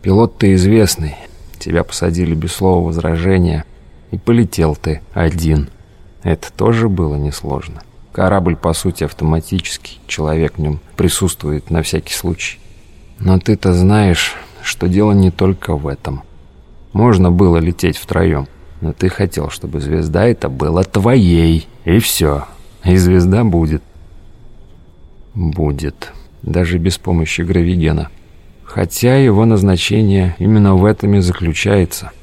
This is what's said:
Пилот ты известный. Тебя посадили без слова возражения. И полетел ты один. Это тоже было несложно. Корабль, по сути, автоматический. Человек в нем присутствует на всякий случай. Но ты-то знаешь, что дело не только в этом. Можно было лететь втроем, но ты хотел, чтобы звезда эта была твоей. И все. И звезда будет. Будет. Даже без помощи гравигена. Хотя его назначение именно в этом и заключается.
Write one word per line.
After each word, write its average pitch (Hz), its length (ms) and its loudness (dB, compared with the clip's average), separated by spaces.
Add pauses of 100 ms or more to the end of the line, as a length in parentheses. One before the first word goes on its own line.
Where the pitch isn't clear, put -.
Пилот 104 360 2
ты 98 180 4
известный. 92 600 2 (440)
Тебя 85 240 -2
посадили 85 520 -2
без 82 180 -6
слова 90 320 0
возражения. 82 800 0 (480)
И 95 60 -8
полетел 87 580 0
ты 78 260 -6 (120)
один. 80 560 0 (540)
Это 82 280 -4
тоже 113 380 0
было 82 260 -2
несложно. 71 680 -8 (300)
Корабль, 92 440 0
по 82 180 -2
сути, 85 300 -4
автоматический. - 1040 -4
Человек 78 500 -2
в 80 40 -6
нем 76 180 -4 (180)
присутствует 82 720 -2
на 85 120 0
всякий - 320 -6
случай. - 460 -8 (600)
Но 92 200 2
ты-то 98 340 0
знаешь, 95 640 2 (260)
что - 260 -6
дело 101 260 2
не 95 180 4
только 92 440 -2
в 73 120 -6
этом. 69 360 -8 (680)
Можно 92 400 4
было 87 260 4
лететь 87 400 -2
втроем, 82 500 -2 (340)
но 80 100 -4
ты 92 180 -2
хотел, 80 400 -4
чтобы 73 300 -10
звезда 80 460 0
эта 113 240 0
была 76 340 -2
твоей. 87 840 2 (180)
И 87 140 4
все. 73 460 -2 (380)
И 90 140 4
звезда 92 480 4
будет. 82 380 0 (1500)
Будет. 76 760 -4 (300)
Даже 85 380 -2
без 90 180 -2
помощи 85 440 -2
гравигена. 85 680 0 (540)
Хотя 113 520 -2
его 113 300 4
назначение 98 920 2
именно 101 360 4
в 92 80 4
этом 104 320 2
и 98 60 4
заключается. 90 920 -2 (120)